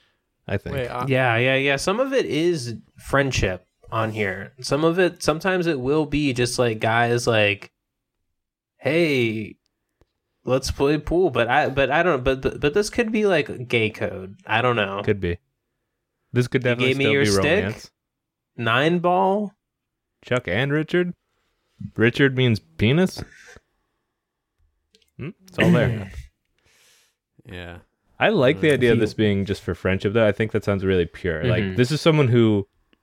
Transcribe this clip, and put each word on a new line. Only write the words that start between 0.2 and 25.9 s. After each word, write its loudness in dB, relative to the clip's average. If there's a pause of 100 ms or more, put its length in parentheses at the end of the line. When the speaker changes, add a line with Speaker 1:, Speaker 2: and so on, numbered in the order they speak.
Speaker 1:
I -4
think. -8
Speaker 2:
Wait, -6
uh, -6
Speaker 3:
Yeah, 2
yeah, 2
yeah. 0
Some -2
of -2
it 0
is -2 (220)
friendship -2 (240)
on -2
here. -6
Some -2
of 2
it, 0
sometimes -2
it -2
will 0
be 0
just, -2
like, 0
guys 0
like, 0 (1040)
"Hey, -2 (880)
let's -2
play 0
pool." 0
But 0
I, 2
but 0
I 2
don't, 0
but, 0
but, -4
but 0
this 0
could -2
be, 0
like, -2
gay 2
code. -8 (100)
I 0
don't 2
know. -2
Speaker 1:
Could 0
be. -4 (960)
This 0
could -2
Speaker 3:
You 0
Speaker 1:
definitely 0
Speaker 3:
gave -6
me 0
Speaker 1:
still 2
Speaker 3:
your 2
Speaker 1:
be 2
Speaker 3:
stick? 2
Speaker 1:
romance. -8 (640)
Speaker 3:
Nine 0
ball? 0 (680)
Speaker 1:
Chuck -4
and -2
Richard? -2 (840)
Richard 2
means 2
penis? 0 (2000)
Hmm? -12 (180)
It's -10
all 4
there. 0